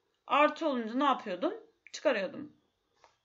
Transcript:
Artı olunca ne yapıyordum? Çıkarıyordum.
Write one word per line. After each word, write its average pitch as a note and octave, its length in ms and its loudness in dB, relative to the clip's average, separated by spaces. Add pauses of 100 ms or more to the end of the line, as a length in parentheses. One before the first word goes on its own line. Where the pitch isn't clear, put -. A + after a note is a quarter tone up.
(280)
Artı D4+ 400 2
olunca A#3 260 -2
ne C4+ 100 0
yapıyordum? B3 500 0 (380)
Çıkarıyordum. G3+ 600 -2 (720)